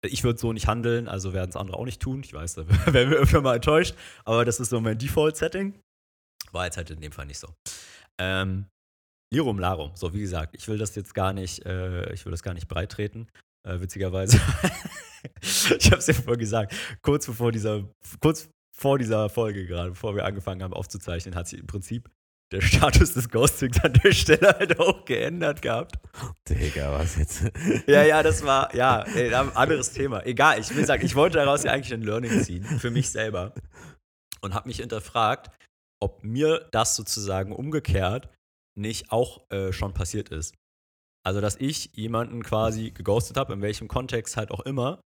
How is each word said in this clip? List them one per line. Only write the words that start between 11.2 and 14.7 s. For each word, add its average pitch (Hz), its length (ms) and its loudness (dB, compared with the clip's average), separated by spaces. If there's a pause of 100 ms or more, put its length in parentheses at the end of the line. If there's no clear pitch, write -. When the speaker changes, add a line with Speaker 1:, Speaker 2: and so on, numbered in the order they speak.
Speaker 1:
nicht, 95 340 -8
äh, 92 460 -6
ich - 140 -12
will 92 60 -10
das 85 100 -8
gar 95 120 -8
nicht 85 140 -12
breit 90 240 -6
treten, 107 360 -8 (380)
äh, 90 140 -6
witzigerweise. 95 680 2
<laughs> - 40 0 (920)